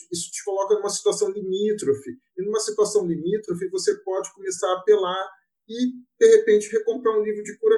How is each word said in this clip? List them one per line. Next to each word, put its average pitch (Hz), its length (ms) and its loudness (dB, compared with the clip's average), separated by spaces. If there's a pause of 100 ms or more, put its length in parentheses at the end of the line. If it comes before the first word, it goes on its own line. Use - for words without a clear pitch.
(120)
isso 175 200 -8
te - 120 -12
coloca 196 320 -2
numa 202 140 -2
situação 196 400 -2
limítrofe. 208 800 -2 (260)
E 185 60 -6
numa 214 160 -2
situação 208 480 0
limítrofe, 175 600 -4
você 185 340 0
pode 190 300 -4
começar 190 340 -6
a 185 100 0
apelar 190 520 2 (380)
e, 247 240 -2 (280)
de 226 180 8
repente, 214 340 2
recomprar 220 440 0
um 208 80 2
livro 208 200 -4
de 208 140 -14
cura 220 200 4